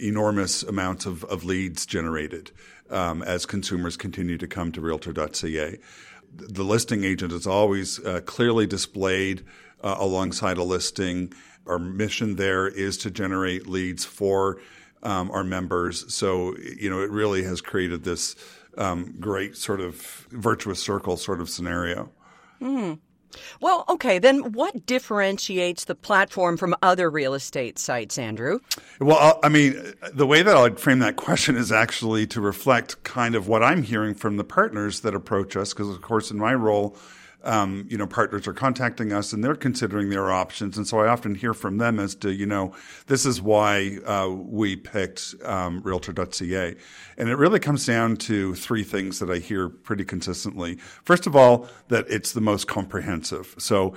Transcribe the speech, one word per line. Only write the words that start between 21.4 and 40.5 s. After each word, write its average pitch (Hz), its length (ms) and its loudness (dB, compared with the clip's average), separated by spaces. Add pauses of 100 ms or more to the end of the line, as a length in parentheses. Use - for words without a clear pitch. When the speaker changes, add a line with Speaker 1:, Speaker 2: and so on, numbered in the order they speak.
Speaker 1:
of 85 80 -8
scenario. 87 600 -4 (520)
Speaker 2:
Mm. 226 380 -4 (600)
Well, 349 300 2
okay, 247 280 2
then 262 340 6
what 262 340 -4
differentiates 196 960 -2
the 170 100 -6
platform 190 600 2
from 175 240 0
other 180 300 4
real 139 240 -2
estate 131 440 -6
sites, 117 380 -4
Andrew? 123 440 -2 (380)
Speaker 1:
Well, 151 200 8
I, 151 280 8
I - 40 8
mean, 139 420 4 (220)
the 139 120 4
way 151 160 8
that 196 140 8
I'd 120 240 8
frame 131 200 4
that 104 160 2
question - 380 2
is 117 160 0
actually 110 580 2
to 113 120 -6
reflect 120 640 0
kind 117 320 -2
of 98 120 0
what 110 160 4
I'm 147 200 4
hearing 107 320 -2
from 104 240 -2
the 104 60 -2
partners 107 560 -2
that 104 140 -2
approach 98 400 -2
us, 101 200 -2
'cause, 104 160 -6
of 90 100 -10
course, 110 300 -2
in 104 80 -6
my 110 160 2
role, 104 420 2 (480)
um, 101 440 0
you 117 80 -6
know, 101 100 -2
partners 104 400 -2
are 95 60 -6
contacting 120 600 -2
us 101 200 -2
and 107 120 -2
they're 147 100 2
considering 104 560 -2
their 98 200 0
options. 92 460 -2